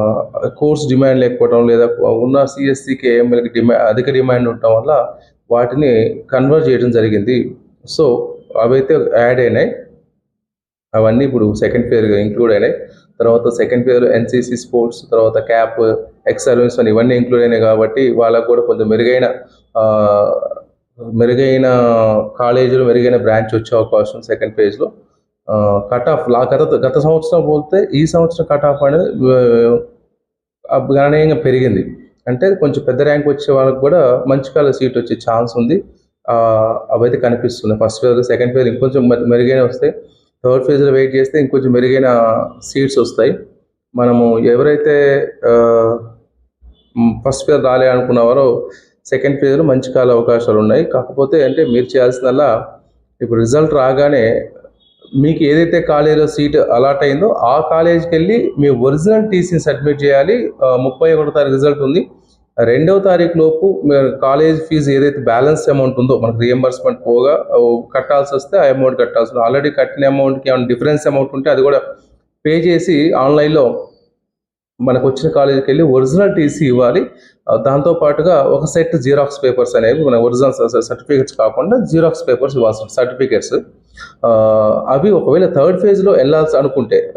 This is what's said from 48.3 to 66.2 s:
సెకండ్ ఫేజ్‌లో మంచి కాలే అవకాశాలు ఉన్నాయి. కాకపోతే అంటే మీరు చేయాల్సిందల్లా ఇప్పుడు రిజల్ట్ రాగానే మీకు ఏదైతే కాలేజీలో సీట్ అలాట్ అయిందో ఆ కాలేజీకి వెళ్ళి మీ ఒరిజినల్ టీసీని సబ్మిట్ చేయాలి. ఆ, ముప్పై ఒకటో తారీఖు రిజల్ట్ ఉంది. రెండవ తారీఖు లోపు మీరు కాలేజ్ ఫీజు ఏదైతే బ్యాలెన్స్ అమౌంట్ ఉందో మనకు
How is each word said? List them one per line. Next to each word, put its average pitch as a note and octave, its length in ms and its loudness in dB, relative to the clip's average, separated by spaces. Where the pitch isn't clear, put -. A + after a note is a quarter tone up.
సెకండ్ C3+ 340 -2
ఫేజ్‌లో C#3+ 220 0
మంచి C3 300 -2
కాలే B2 200 2
అవకాశాలు A#2 460 2
ఉన్నాయి. A2 260 2
కాకపోతే C#3 600 -2
అంటే C3+ 200 0
మీరు B2 320 -2
చేయాల్సిందల్లా B2+ 720 0
ఇప్పుడు A2+ 180 -2
రిజల్ట్ D3 340 0
రాగానే C3+ 720 0
మీకు D3 260 0
ఏదైతే E3 380 2
కాలేజీలో D3+ 460 0
సీట్ D3 300 -2
అలాట్ C#3 480 0
అయిందో C#3+ 240 0
ఆ D3 420 0
కాలేజీకి E3+ 440 0
వెళ్ళి F#3 440 0
మీ C#3+ 100 2
ఒరిజినల్ D#3 640 0
టీసీని F3+ 300 -2
సబ్మిట్ C#3+ 440 -2
చేయాలి. C#3+ 480 0
ఆ, B2+ 120 2
ముప్పై C3+ 360 0
ఒకటో D#3 180 0
తారీఖు C#3+ 240 0
రిజల్ట్ C#3 240 0
ఉంది. C#3 320 -2
రెండవ D3+ 340 2
తారీఖు E3+ 400 2
లోపు D#3+ 460 2
మీరు C#3 380 2
కాలేజ్ D#3 400 2
ఫీజు D3+ 280 -2
ఏదైతే C#3 280 0
బ్యాలెన్స్ C3 500 0
అమౌంట్ C3 320 0
ఉందో B2+ 180 0
మనకు A2+ 200 -2